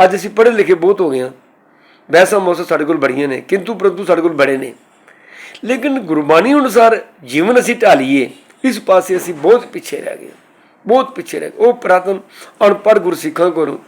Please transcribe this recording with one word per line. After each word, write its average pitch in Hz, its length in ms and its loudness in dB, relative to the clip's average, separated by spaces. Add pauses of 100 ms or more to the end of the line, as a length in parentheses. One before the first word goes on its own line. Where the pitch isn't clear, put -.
ਅੱਜ 185 100 0
ਅਸੀਂ 180 160 -8
ਪੜ੍ਹੇ 226 220 2
ਲਿਖੇ 190 220 0
ਬਹੁਤ 190 260 0
ਹੋ 165 100 0
ਗਏ 131 100 -4
ਹਾਂ, 127 100 -6 (800)
ਬਹਿਸਾਂ 185 300 4
ਮੌਸਾਂ 175 240 -4
ਸਾਡੇ 151 200 -2
ਕੋਲ 160 120 -2
ਬੜੀਆਂ 139 320 -2
ਨੇ, 131 120 -6
ਕਿੰਤੂ 196 340 -4
ਪਰੰਤੂ 185 300 -2
ਸਾਡੇ 165 180 0
ਕੋਲ 165 100 0
ਬੜੇ 139 240 0
ਨੇ, 131 180 -10 (880)
ਲੇਕਿਨ 262 360 -4
ਗੁਰਬਾਣੀ 160 540 2
ਅਨੁਸਾਰ 226 500 2 (200)
ਜੀਵਨ 170 360 0
ਅਸੀਂ 226 160 -4
ਢਾਲੀਏ, 139 540 2 (340)
ਇਸ 233 160 -2
ਪਾਸੇ 185 360 0
ਅਸੀਂ 170 180 -8
ਬਹੁਤ 190 320 2
ਪਿੱਛੇ - 300 -12
ਰਹਿ - 200 -10
ਗਏ, - 140 -20 (560)
ਬਹੁਤ 240 300 0
ਪਿੱਛੇ 170 240 -10
ਰਹਿ 156 100 -10
ਗਏ। - 60 -20
ਉਹ 233 180 2
ਪੁਰਾਤਨ 190 460 -2 (460)
ਅਨਪੜ੍ਹ 202 340 2
ਗੁਰਸਿੱਖਾਂ 170 500 -2
ਕੋਲੋਂ, 156 380 -4